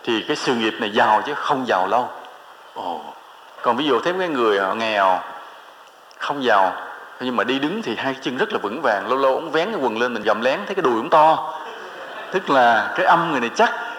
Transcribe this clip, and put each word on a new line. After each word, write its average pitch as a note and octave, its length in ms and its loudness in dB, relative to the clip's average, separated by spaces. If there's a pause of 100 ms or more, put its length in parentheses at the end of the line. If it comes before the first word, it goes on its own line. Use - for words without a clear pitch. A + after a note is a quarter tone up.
Thì G#2+ 240 -2
cái A2 80 -2
sự C3+ 200 -2
nghiệp A2+ 240 0
này G#2+ 120 -4
giàu G#2+ 340 4
chứ D3 80 -6
không C3+ 340 -2
giàu F#2+ 200 2
lâu. A#2 220 0 (640)
Ồ. E2+ 280 -8 (600)
Còn A#2+ 160 0
ví D3 80 -2
dụ B2+ 140 2
thấy F3 140 -2
một F#3 60 -4
cái F3+ 100 -2
người A2+ 300 2
họ F#2+ 140 0
nghèo, G#2 460 2 (1000)
không C#3+ 260 -6
giàu, G2 300 4 (460)
nhưng B2+ 160 -4
mà G2+ 80 2
đi C3 160 0
đứng E3 220 -2
thì D#3 140 -4
hai C3 180 -4
cái - 100 -10
chân - 140 -4
rất G#3+ 160 -2
là - 100 -2
vững A2+ 180 -4
vàng, G#2 260 0
lâu B2+ 100 0
lâu C3+ 180 4
ổng D3+ 160 -6
vén E3 200 0
cái F#3+ 100 -4
quần A2+ 160 0
lên A#2+ 160 0
mình G#2+ 100 -6
dòm G#2+ 180 2
lén C3+ 240 0
thấy G3+ 100 -6
cái F#3+ 80 -2
đùi B2 120 4
ổng A2+ 140 -2
to. D#3 440 4 (800)
Tức F#3+ 180 -4
là A#2 460 4
cái F3+ 100 0
âm E3 260 4
người C3+ 80 0
này A#2 160 -2
chắc. A#3 160 4 (280)